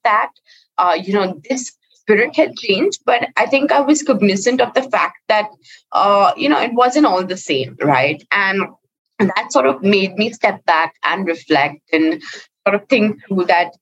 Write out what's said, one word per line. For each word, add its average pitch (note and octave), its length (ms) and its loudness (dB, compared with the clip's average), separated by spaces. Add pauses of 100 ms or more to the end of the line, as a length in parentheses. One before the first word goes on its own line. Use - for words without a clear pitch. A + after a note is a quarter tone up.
that, A3 260 0 (480)
uh, F3 240 2
you F#3+ 100 -6
know, F#3+ 280 -2 (100)
this C4 220 -6 (200)
spirit A3+ 440 0
had - 180 2
changed, A#3 500 -4
but A#3+ 320 -2
I A3 100 0
think C#4 260 0
I C#4+ 80 2
was C#4+ 200 2
cognizant G3+ 600 0
of A#3 140 0
the C4 80 0
fact F#3+ 440 -4
that, G#3+ 240 0 (400)
uh, G3+ 460 2
you C#4 120 -2
know, - 120 2
it A#3+ 120 -4
wasn't B3 340 2
all F#3 180 0
the F#3 120 -6
same, C3 460 -6
right? C#3+ 480 0
And G3 320 0 (560)
that F#3+ 320 -2
sort C4 160 2
of C4 160 -2
made F#3+ 320 2
me A3 180 -2
step - 340 -2
back E3 360 0
and F3+ 240 -4
reflect D3 540 -2 (120)
and D#3+ 300 0 (440)
sort G3+ 160 0
of - 60 -16
think G#3+ 360 2
through F#3 200 -2
that, F3 380 0